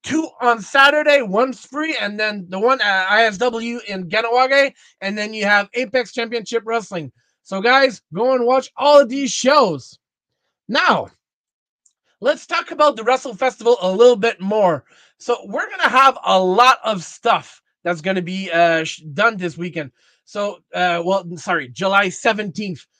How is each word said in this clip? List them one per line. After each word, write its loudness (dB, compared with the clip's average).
Two -4
on 2
Saturday, 4
one's -2
free, -6
and -6
then -4
the -6
one 2
at 0
I 4
S -2
W -4
in -10
Ganawage, 2
and -8
then -6
you -4
have 2
Apex -4
Championship -6
Wrestling. -6
So -8
guys, 2
go 0
and -2
watch 0
all 6
of 2
these -4
shows. 0
Now, -2
let's -2
talk -4
about 2
the -12
Wrestle -2
Festival 0
a 0
little 6
bit -2
more. 0
So -4
we're -6
gonna 0
have 4
a 4
lot 4
of -4
stuff -4
that's -4
gonna -2
be, -8
uh, 2
sh-, -10
done 0
this -8
weekend. -10
So, -8
uh, 0
well, 0
sorry, -4
July 0
seventeenth. -4